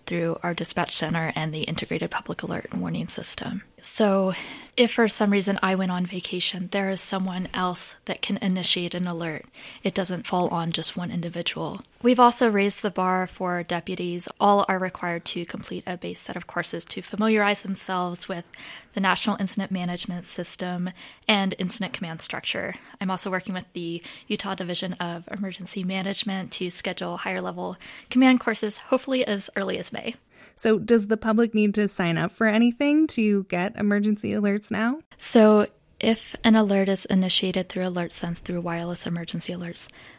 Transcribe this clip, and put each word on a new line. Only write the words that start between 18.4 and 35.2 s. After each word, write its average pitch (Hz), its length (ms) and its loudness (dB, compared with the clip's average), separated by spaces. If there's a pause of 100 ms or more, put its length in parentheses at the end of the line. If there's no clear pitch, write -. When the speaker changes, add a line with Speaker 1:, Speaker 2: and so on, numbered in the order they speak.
Speaker 1:
the 208 60 -2
National 190 400 2
Incident 196 320 -2
Management 175 540 -4
System 180 640 -4 (360)
and 196 320 2
incident 180 340 -4
command 160 300 -8
structure. - 520 -6 (260)
I'm 190 100 -2
also 185 220 -4
working 185 220 -4
with 180 180 -8
the 170 280 -6 (280)
Utah 202 260 -2
Division 180 400 -4
of 170 380 -8
Emergency 190 500 -6
Management 190 680 -2
to 180 180 -4
schedule 175 480 -4
higher 185 220 -4
level 180 360 -6 (340)
command 254 280 8
courses, 214 400 -2
hopefully 262 480 0
as 202 300 -2
early 190 200 -2
as 190 160 -6
May. - 220 -8 (400)
Speaker 2:
So 220 240 4
does 220 280 6
the 214 100 2
public 220 380 2
need 214 220 4
to 208 120 4
sign 170 300 0
up 165 120 0
for - 160 0
anything 240 640 4
to 208 360 2
get 180 320 -2
emergency 208 560 2
alerts 208 380 0
now? 233 280 0 (180)
Speaker 1:
So 214 500 8 (320)